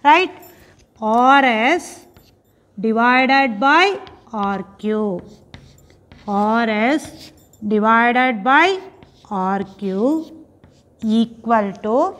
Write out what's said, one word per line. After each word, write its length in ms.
right? 260
R 420
S 640
divided 800
by 400
R 320
Q. 440
R 440
S 640
divided 720
by 380
R 360
Q 800
equal 680
to 360